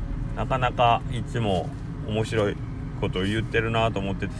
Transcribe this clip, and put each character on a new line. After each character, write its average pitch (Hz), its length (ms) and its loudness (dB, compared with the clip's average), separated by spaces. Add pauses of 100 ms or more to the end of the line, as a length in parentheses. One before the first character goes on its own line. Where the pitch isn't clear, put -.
(360)
な - 100 -2
か 131 120 0
な 123 140 2
か 117 300 6 (100)
い 107 120 -2
つ 120 160 -2
も 101 300 2 (380)
面 107 180 0
白 104 240 2
い - 80 -2 (420)
こ 101 100 0
と 92 100 -2
を 95 40 2
言 107 160 0
っ 117 40 0
て - 160 0
る 113 120 2
な 113 200 4
と 101 80 -2
思 98 140 0
っ - 20 -4
て 98 120 -4
て、 87 120 -6